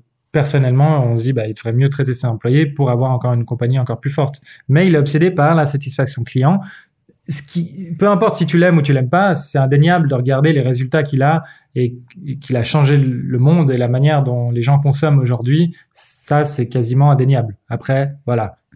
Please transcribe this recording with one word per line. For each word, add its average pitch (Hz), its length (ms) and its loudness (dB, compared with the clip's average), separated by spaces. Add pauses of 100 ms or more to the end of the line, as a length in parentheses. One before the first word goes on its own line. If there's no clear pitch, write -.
(320)
personnellement, 143 720 2
on 117 140 0
se 113 60 -2
dit, 135 100 -2
bah, 110 140 -4
il 110 60 -8
devrait 113 200 -6
mieux 135 160 2
traiter 139 240 -2
ses 123 140 -4
employés 123 380 0
pour 139 260 -2
avoir 127 200 0
encore 123 220 -2
une 120 120 -2
compagnie 123 340 -2
encore 117 200 -4
plus 139 120 -6
forte. 143 300 -4 (280)
Mais 165 180 4
il 165 80 4
est - 20 4
obsédé 151 340 2
par 160 240 2
la 151 100 2
satisfaction 139 580 -4
client. 147 360 0 (680)
Ce - 120 -6
qui, 170 560 -8
peu 196 100 2
importe 202 280 2
si 170 100 -2
tu 156 120 0
l'aimes 170 200 4
ou 151 40 4
tu 143 120 2
l'aimes 127 160 0
pas, 185 240 2
c'est - 240 -6
indéniable 147 500 2
de 143 80 0
regarder 135 380 0
les 135 80 2
résultats 127 420 -2
qu'il 139 200 -2
a 160 200 2 (320)
et, 123 220 -2 (280)
et 135 120 -8
qu'il - 180 -6
a 117 80 -2
changé 143 340 2
le 127 400 0
monde 143 340 4
et 127 60 0
la 123 120 0
manière 143 340 2
dont 120 280 -2
les 120 100 -2
gens 139 160 2
consomment 143 420 2
aujourd'hui. 127 560 0 (160)
Ça, - 520 -4
c'est 131 240 -4
quasiment 127 440 2
indéniable. 127 460 0 (100)
Après, 135 460 -4 (120)
voilà, 117 340 -4 (160)